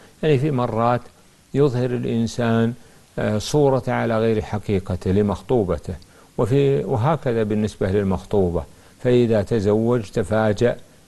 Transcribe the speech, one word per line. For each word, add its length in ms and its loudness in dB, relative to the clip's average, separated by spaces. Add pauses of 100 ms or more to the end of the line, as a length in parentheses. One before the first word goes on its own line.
(240)
يعني 140 2
في 140 -2
مرات 500 0 (520)
يظهر 360 2
الإنسان، 840 0 (460)
آه، 180 -2
صورة 500 2
على 320 0
غير 220 0
حقيقته 720 -4
لمخطوبته، 840 0 (440)
وفي، 460 2
وهكذا 600 0
بالنسبة 480 -2
للمخطوبة، 720 0 (400)
فإذا 380 4
تزوج 600 0
تفاجأ 760 0 (300)